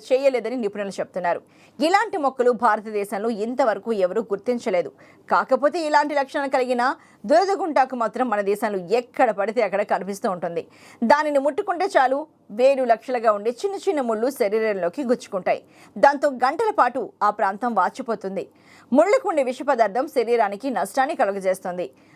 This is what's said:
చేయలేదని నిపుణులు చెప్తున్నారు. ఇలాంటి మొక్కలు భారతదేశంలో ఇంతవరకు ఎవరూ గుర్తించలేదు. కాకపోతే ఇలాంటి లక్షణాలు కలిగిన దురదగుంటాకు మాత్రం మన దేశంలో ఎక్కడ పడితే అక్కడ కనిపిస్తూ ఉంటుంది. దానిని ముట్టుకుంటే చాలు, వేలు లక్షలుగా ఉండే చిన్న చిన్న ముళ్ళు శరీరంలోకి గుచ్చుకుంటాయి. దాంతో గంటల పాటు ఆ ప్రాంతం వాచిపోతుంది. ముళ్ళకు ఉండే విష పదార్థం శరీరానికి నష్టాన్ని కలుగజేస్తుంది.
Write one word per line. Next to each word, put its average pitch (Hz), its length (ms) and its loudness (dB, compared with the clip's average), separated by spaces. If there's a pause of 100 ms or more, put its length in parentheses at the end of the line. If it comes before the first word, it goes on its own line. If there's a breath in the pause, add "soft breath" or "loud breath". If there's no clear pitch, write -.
చేయలేదని 262 460 2
నిపుణులు 202 440 -4
చెప్తున్నారు. 175 420 -4 (460 soft breath)
ఇలాంటి 403 300 0
మొక్కలు 262 340 0
భారతదేశంలో 214 800 -2 (180)
ఇంతవరకు 233 440 0 (140)
ఎవరూ 185 160 0
గుర్తించలేదు. 202 680 -2 (400 loud breath)
కాకపోతే 262 560 2
ఇలాంటి 294 280 2
లక్షణాలు 277 400 -2
కలిగిన 254 400 0 (300 soft breath)
దురదగుంటాకు 302 800 2
మాత్రం 233 260 -2
మన 208 120 0
దేశంలో 202 380 -2 (200)
ఎక్కడ 247 320 0
పడితే 202 360 -2
అక్కడ 196 140 -2
కనిపిస్తూ 196 540 -4
ఉంటుంది. 170 280 -6 (480 loud breath)
దానిని 294 280 4
ముట్టుకుంటే 320 460 -2 (120)
చాలు, 269 300 2 (240)
వేలు 262 320 4 (100)
లక్షలుగా 226 440 0
ఉండే 208 140 -2 (100)
చిన్న 392 140 -4 (100)
చిన్న 302 160 0
ముళ్ళు 233 280 0 (100)
శరీరంలోకి 208 640 0
గుచ్చుకుంటాయి. 202 580 -2 (360 loud breath)
దాంతో 285 320 4 (160)
గంటల 392 340 0
పాటు 247 120 4 (320)
ఆ 208 140 4
ప్రాంతం 208 420 -2
వాచిపోతుంది. 196 640 -4 (500 soft breath)
ముళ్ళకు 349 360 4
ఉండే 311 140 0
విష 247 260 -6
పదార్థం 233 460 0
శరీరానికి 226 640 0
నష్టాన్ని 262 440 -2
కలుగజేస్తుంది. 190 640 -2 (300 soft breath)